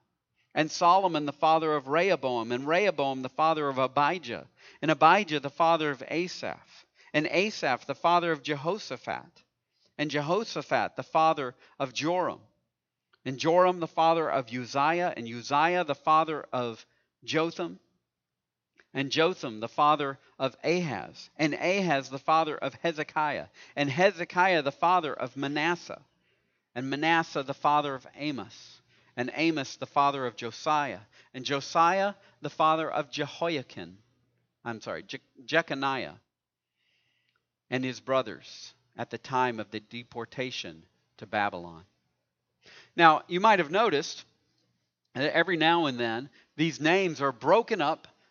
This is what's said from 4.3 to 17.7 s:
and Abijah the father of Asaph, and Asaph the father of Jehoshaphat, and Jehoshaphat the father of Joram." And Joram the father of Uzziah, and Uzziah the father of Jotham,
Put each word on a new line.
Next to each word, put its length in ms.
and 100
Abijah 500
the 100
father 400
of 180
Asaph, 800
and 140
Asaph 600
the 100
father 340
of 120
Jehoshaphat, 1000
and 140
Jehoshaphat 840
the 80
father 540
of 120
Joram." 480
And 140
Joram 420
the 80
father 420
of 180
Uzziah, 680
and 100
Uzziah 580
the 100
father 580
of 320
Jotham, 540